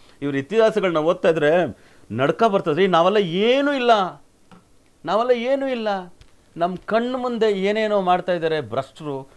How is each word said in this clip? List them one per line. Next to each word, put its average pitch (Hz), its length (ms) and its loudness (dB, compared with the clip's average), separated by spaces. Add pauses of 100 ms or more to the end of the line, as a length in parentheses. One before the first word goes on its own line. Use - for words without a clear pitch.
(220)
ಇವ್ರ 139 140 -4
ಇತಿಹಾಸಗಳನ್ನ 196 640 0
ಓದ್ತಾ 170 300 2
ಇದ್ರೆ 160 380 2 (460)
ನಡ್ಕ 131 320 0
ಬರ್ತದ್ರಿ. 196 420 2
ನಾವೆಲ್ಲ 180 300 2
ಏನೂ 220 560 0
ಇಲ್ಲ, 220 500 0 (840)
ನಾವೆಲ್ಲ 214 260 0
ಏನೂ 254 360 0
ಇಲ್ಲ. 233 220 -4 (680)
ನಮ್ 175 200 -2
ಕಣ್ಣು 240 420 -2
ಮುಂದೆ 233 340 0
ಏನೇನೋ 208 480 0
ಮಾಡ್ತಾ 180 320 0
ಇದ್ದಾರೆ 160 280 -2
ಭ್ರಷ್ಟರು. 135 760 -8